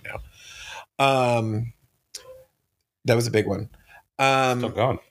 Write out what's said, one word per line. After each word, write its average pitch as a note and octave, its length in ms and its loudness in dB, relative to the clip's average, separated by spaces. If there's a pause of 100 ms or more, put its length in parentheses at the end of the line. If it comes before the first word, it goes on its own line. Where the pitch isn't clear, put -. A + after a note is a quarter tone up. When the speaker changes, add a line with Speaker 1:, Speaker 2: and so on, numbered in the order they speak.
Speaker 1:
now. - 140 -12 (840)
Um, A#2+ 680 0 (1300)
that A#2 100 6
was A#2 120 2
a A2+ 40 -4
big G#2+ 160 2
one. G2+ 220 -4 (500)
Um, C3+ 400 4
Speaker 2:
Still A#2 100 -4
going. G#2+ 300 0 (120)